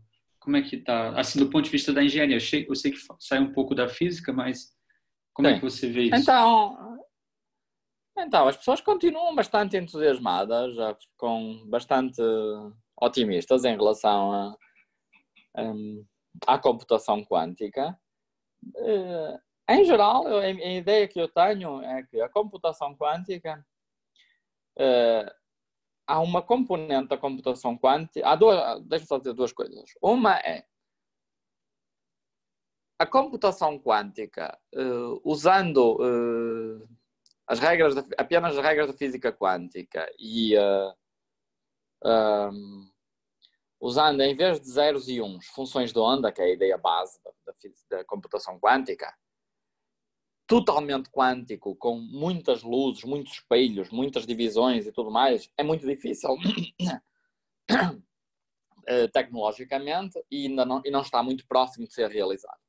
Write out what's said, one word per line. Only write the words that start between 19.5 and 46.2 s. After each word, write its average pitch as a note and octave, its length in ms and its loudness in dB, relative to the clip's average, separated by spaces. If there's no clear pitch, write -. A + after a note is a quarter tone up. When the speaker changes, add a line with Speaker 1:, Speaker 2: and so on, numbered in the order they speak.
Speaker 2:
em D4 160 6
geral, B3+ 420 6
eu, G#3 120 0
a, G3 60 0
a F#3+ 40 -2
ideia F#3 580 0
que F3+ 140 -6
eu E3 80 -2
tenho F3 540 0
é C3 220 -8
que A2+ 180 -4
a B2 80 -2
computação E3 680 -4
quântica, E3 640 -6
eh, A#2 520 2
há D#3 120 0
uma F3 220 0
componente D#3+ 640 -2
da C3+ 100 -2
computação B2+ 600 -6
quântica, D3 480 0
há D3 80 4
duas, E3+ 520 4
deixa-me D#3 220 -4
só C#3 100 -2
dizer B2+ 160 -6
duas A#2+ 180 -2
coisas. - 380 -12
Uma G#3+ 360 4
é - 260 -6
a E3 80 0
computação G3 720 0
quântica, G#2 800 -4
eh, A#2+ 480 -6
usando, D3+ 800 4
eh, A#2 840 -2
as A#2 140 -2
regras D#3+ 340 4
da, C#3 100 -4
apenas E3 400 0
as C#3 80 -2
regras D3+ 240 2
da C3+ 60 -10
física B2+ 380 -4
quântica F2+ 840 -6
e, A2 380 0
eh, G2 380 2
ehm, G2+ 880 0
usando C#3 420 2
em C#3 120 2
vez D3 260 0
de C3+ 100 -18
zeros C#3 380 0
e B2 120 -4
uns F#2+ 280 -10
funções C3 440 -4
de A#2 60 -2
onda, A#2 340 2